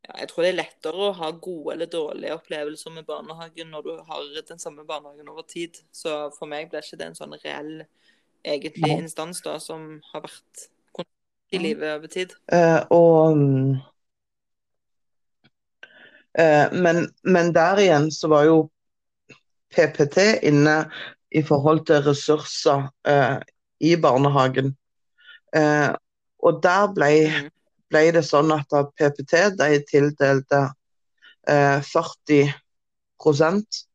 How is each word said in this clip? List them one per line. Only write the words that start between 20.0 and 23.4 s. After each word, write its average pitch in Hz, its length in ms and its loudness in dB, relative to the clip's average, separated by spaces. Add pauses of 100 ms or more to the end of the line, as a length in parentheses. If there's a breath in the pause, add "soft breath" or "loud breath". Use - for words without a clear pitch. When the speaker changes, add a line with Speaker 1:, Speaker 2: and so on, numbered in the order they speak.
Speaker 2:
T 185 200 0 (180)
inne 151 460 2 (420 loud breath)
i 156 120 0
forhold 156 440 0
til 147 160 4
ressurser, 143 840 -2 (160)
eh, 135 320 2 (440)